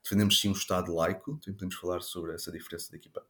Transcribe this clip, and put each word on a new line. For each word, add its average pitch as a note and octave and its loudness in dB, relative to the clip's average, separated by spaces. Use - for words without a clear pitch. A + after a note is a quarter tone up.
defendemos G2+ 6
sim G#2 2
um - 4
Estado F#2 0
laico, F#2 0
também G2 -8
podemos F#2 -6
falar F2 -4
sobre E2 -6
essa E2 -8
diferença E2 -10
daqui - -18
pa-, - -12